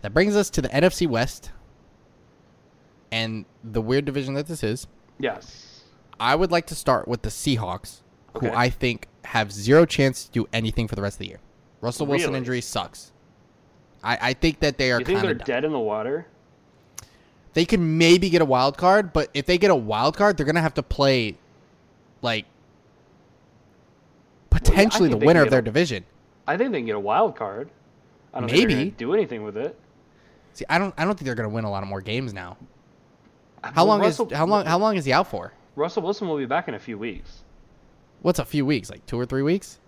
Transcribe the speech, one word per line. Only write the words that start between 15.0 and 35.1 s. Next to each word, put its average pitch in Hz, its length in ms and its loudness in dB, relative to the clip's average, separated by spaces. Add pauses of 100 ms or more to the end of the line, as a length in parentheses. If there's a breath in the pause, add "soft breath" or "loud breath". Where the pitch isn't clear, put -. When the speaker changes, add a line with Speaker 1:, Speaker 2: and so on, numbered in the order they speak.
Speaker 2:
think 185 140 -2
Speaker 1:
kinda 190 80 0
Speaker 2:
they're 147 80 -2
Speaker 1:
done. 117 100 -14
Speaker 2:
dead 131 200 -2
in 156 60 -2
the 139 80 -4
water? 113 460 -4 (1300 loud breath)
Speaker 1:
They 165 120 2
can 170 320 2
maybe 175 320 6
get 170 120 4
a 160 40 6
wild 131 320 2
card, 185 360 2
but 151 200 0
if 143 120 -4
they 180 120 2
get 196 140 4
a 170 40 6
wild 113 420 -2
card, 208 200 4
they're 151 80 -2
gonna 160 160 2
have 160 120 0
to 139 100 -4
play, 131 540 0 (840)
like, 113 240 -2 (2000)
Speaker 2:
Well, - 40 8
yeah, - 20 4
I - 20 4
Speaker 1:
potentially 202 500 6
Speaker 2:
think 127 40 2
Speaker 1:
the 110 60 0
Speaker 2:
they 139 80 2
Speaker 1:
winner 165 140 8
Speaker 2:
can 139 60 8
Speaker 1:
of 110 40 2
their 131 100 6
Speaker 2:
get 110 80 -6
a, - 20 -6
Speaker 1:
division. 127 340 0 (420)
Speaker 2:
I 160 100 0
think 247 140 0
they 175 80 -2
can 120 80 -6
get 107 80 -2
a 104 40 -4
wild 120 360 0
card. 113 340 -8 (640)
I 127 60 -8
don't 120 100 -4
think 139 100 4
they're 233 100 4
Speaker 1:
Maybe. 147 200 0
Speaker 2:
gonna 202 80 -14
do 233 160 -4
anything 208 300 -2
with 196 120 -10
it. 214 240 -8 (760 soft breath)
Speaker 1:
See, - 160 -12
I 160 80 2
don't, 196 200 0
I 156 80 0
don't 202 120 0
think 151 80 -14
they're 127 100 -2
gonna 110 140 -4
win 110 140 -4
a 104 80 -4
lot 98 120 -6
of 98 60 -10
more 98 120 -6
games 113 320 -6
now. 90 240 -14 (1080)
Speaker 2:
Uh, - 80 -12
Speaker 1:
How 151 100 2
Speaker 2:
well, 185 60 6
Speaker 1:
long 208 140 4
Speaker 2:
Russell 196 280 0
Speaker 1:
is, 139 80 -6
how 156 80 2
long, 202 200 2
how 165 120 2
long 208 200 0
is 156 80 -4
he 131 80 0